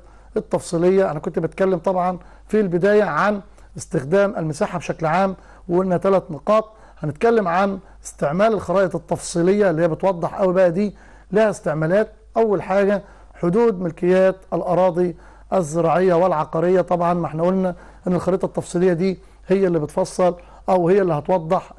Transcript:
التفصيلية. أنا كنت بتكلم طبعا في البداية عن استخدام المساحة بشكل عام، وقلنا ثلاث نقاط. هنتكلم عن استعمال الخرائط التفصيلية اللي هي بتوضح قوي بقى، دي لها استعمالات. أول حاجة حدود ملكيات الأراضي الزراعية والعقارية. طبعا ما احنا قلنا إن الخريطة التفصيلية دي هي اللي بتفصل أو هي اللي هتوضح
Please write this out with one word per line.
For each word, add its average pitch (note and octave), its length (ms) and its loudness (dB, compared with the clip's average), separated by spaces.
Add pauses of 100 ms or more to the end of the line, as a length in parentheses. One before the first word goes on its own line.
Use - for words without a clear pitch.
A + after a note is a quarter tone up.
(380)
التفصيلية. F3+ 760 0
أنا D3+ 80 -8
كنت F3+ 200 -6
بتكلم F3 400 -2
طبعا F3+ 400 -2 (280)
في G#3+ 120 0
البداية G3+ 440 2
عن F#3 380 -2 (360)
استخدام G3 600 -2
المساحة F3+ 420 -4
بشكل - 260 -6
عام، F#3 300 0 (340)
وقلنا F3+ 280 0
ثلاث F#3 320 2
نقاط. E3 400 -2 (300)
هنتكلم G#3+ 480 0
عن F#3+ 320 0 (260)
استعمال F#3 480 0
الخرائط F3+ 420 -2
التفصيلية F3+ 760 0
اللي D#3+ 120 0
هي F3 60 4
بتوضح E3+ 480 -2
قوي F#3 180 0
بقى، F#3 180 4
دي G3 240 -2 (360)
لها G#3+ 180 2
استعمالات. F3 640 -2 (260)
أول G#3 240 2
حاجة G3 420 0 (300)
حدود F#3+ 480 0
ملكيات F#3 540 2 (180)
الأراضي F3 600 0 (380)
الزراعية E3+ 600 0
والعقارية. E3+ 680 2
طبعا F3 320 0
ما E3+ 120 -2
احنا D#3 180 -4
قلنا F#3 320 0 (320)
إن F3+ 60 0
الخريطة F3+ 320 0
التفصيلية F3 480 -2
دي F3+ 260 -2 (280)
هي F#3+ 200 2
اللي E3+ 120 0
بتفصل F3 560 -2 (340)
أو F3+ 200 2
هي G3 120 4
اللي F3+ 120 0
هتوضح E3 640 -2